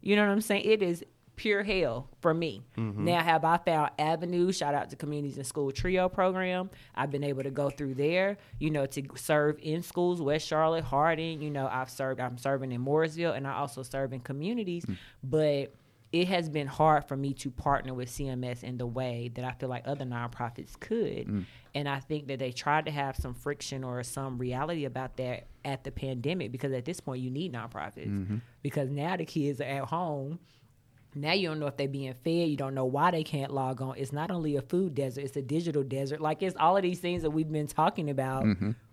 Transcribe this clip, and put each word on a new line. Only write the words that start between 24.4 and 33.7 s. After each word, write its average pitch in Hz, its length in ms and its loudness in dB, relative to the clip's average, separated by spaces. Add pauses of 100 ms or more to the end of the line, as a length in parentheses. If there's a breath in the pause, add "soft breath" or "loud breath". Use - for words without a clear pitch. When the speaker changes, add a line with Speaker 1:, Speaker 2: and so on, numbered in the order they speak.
Speaker 1:
about 131 340 -6
that 123 300 -4 (160)
at 139 220 -4
the 135 60 -8
pandemic, 135 600 -4
because 135 220 -2
at 123 100 -4
this 160 160 -6
point 127 220 -6
you 127 100 -4
need 147 220 -4
nonprofits. 110 560 -8
Speaker 3:
Mm-hmm. 101 280 -2 (240 loud breath)
Speaker 1:
Because 139 280 -2
now 147 260 -2
the 165 80 -4
kids 143 380 -2
are - 20 -2
at 139 220 -4
home. 156 520 -4 (800 soft breath)
Now 151 180 0
you 190 140 2
don't 156 120 -2
know 147 80 0
if 131 100 -4
they're 139 100 0
being 135 260 -4 (120)
fed. 165 240 4
You 143 80 0
don't 135 180 -2
know 131 100 2
why 139 260 4
they 160 120 0
can't 139 300 -4
log 131 280 -2